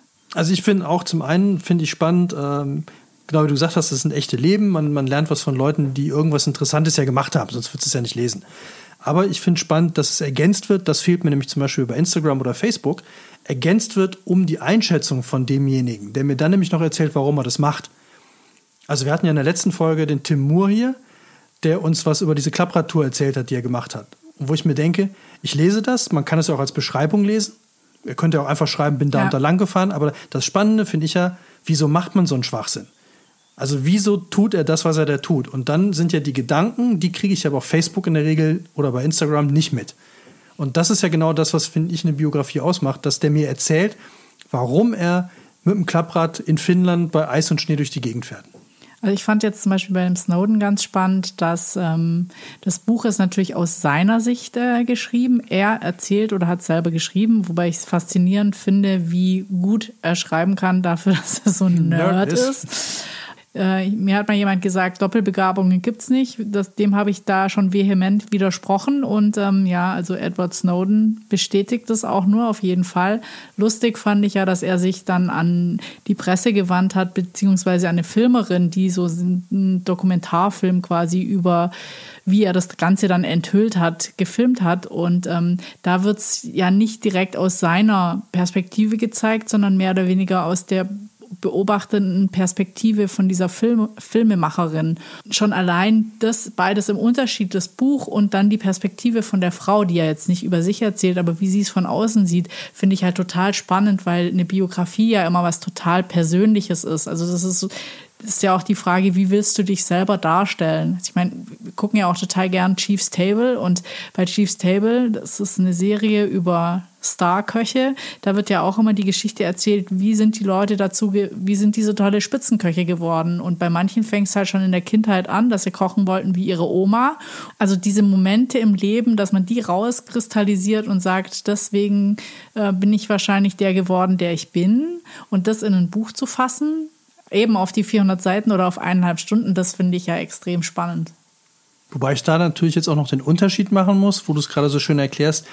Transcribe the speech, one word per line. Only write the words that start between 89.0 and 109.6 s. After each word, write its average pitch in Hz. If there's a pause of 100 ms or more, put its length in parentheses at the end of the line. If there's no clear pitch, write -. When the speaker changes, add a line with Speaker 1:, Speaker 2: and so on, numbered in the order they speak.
Speaker 2:
sondern 202
mehr 190
oder 185
weniger 185
aus 175
der 190 (520)
beobachtenden 196
Perspektive 190
von 190
dieser 185
Film-, 220 (100)
Filmemacherin. 165 (320)
Schon 208
allein 185
das 226
beides 196
im 202
Unterschied, 226
das 185
Buch 269
und 208
dann 202
die 214
Perspektive 208
von 202
der 180
Frau, 208
die 175
ja 170
jetzt 156
nicht 180
über 175
sich 202
erzählt, 196
aber 170
wie 190
sie 196
es 196
von 185
außen 214
sieht, 175 (240)
finde 196
ich 185
halt 180
total 185
spannend, 190
weil 175
eine 180
Biografie 185
ja 196
immer 175
was 170
total 180
Persönliches 180
ist. 156
Also 165
das 175
ist, 185 (580)
das 226
ist -
ja 190
auch 180
die 190
Frage, 185
wie 190
willst 202
du 202